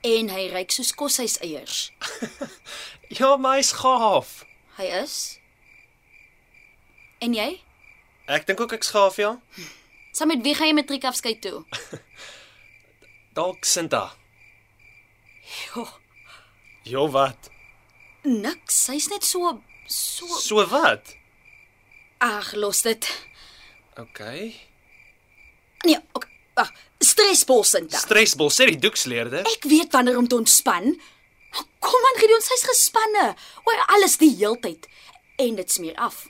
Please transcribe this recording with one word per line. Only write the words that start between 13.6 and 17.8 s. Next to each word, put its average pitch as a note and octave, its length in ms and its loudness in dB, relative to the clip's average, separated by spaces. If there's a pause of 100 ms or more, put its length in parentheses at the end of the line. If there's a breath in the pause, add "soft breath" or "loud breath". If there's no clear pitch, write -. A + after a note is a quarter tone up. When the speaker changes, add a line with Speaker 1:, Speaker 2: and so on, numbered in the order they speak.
Speaker 2:
Sinta. C3 400 -2 (1600)
Speaker 1:
Jo. A#3 160 -12 (1040 soft breath)
Speaker 2:
Jo, C3+ 240 -2
wat? C3+ 420 -2 (720)